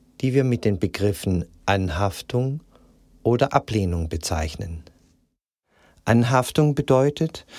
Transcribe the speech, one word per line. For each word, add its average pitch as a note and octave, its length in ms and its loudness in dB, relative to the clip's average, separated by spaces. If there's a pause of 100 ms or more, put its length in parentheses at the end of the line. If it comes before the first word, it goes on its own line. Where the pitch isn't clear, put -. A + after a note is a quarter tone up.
(220)
die C3 120 0
wir C3+ 100 4
mit B2 220 -2
den G2+ 140 2
Begriffen G2 640 -2 (200)
Anhaftung G2+ 960 -2 (600)
oder A#2+ 320 2
Ablehnung F2+ 560 0
bezeichnen. D#2+ 720 -6 (1200)
Anhaftung B2+ 680 4
bedeutet, C#3+ 720 0 (140)